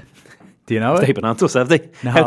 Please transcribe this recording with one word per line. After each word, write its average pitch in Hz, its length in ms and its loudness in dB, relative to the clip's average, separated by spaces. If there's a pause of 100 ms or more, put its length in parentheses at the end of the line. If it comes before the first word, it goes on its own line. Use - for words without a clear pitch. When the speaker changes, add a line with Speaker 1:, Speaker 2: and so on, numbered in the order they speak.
(680)
Speaker 1:
Do 117 80 -4
you 110 60 -2
know 123 160 0
it? 175 100 0
Speaker 2:
They've 135 80 2
been 117 100 -6
on 113 140 -2
to 190 80 0
us, - 80 -2
have 127 140 0
they? 160 220 0 (120)
Speaker 1:
No. 123 80 -6
Speaker 2:
How 120 160 2